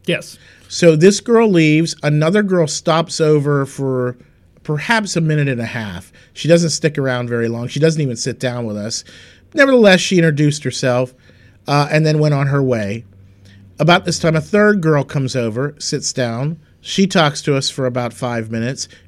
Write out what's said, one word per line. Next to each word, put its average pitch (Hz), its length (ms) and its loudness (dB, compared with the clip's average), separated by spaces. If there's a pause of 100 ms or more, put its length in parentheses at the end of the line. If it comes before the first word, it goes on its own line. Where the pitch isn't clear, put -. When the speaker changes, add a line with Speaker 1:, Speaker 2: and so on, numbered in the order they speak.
Speaker 1:
Yes. - 320 -6 (300)
Speaker 2:
So 165 280 4
this 190 240 4
girl 226 300 2
leaves. 160 540 2
Another 156 400 2
girl 180 240 2
stops 160 520 -2
over 147 460 2
for 131 520 -4 (440)
perhaps 190 540 -2
a 165 60 0
minute 151 260 0
and 127 120 -2
a 113 60 -6
half. 104 460 -10 (220)
She - 140 -8
doesn't 170 220 4
stick 147 300 -2
around 123 280 -2
very 117 200 -2
long. 117 200 -6
She 143 120 -8
doesn't 156 220 2
even 127 140 -2
sit 117 240 -6
down 120 280 -4
with 104 100 -6
us. 104 260 -8 (500)
Nevertheless, 240 460 4
she 185 180 -2
introduced 151 460 0
herself, 127 500 -2 (540)
uh, 143 240 2
and 156 140 2
then 156 140 2
went 151 140 2
on 139 140 0
her 139 140 0
way. 113 440 -2 (760)
About 175 260 2
this 175 140 -4
time, 160 160 0
a 156 60 0
third 208 400 2
girl 151 220 2
comes 131 320 -4
over, 123 440 -4
sits - 340 -6
down. 131 460 -4 (220)
She - 260 0
talks 156 340 0
to 147 140 0
us 135 140 -2
for 135 160 -4
about 123 280 -4
five 120 380 -6
minutes. 117 360 -6 (200)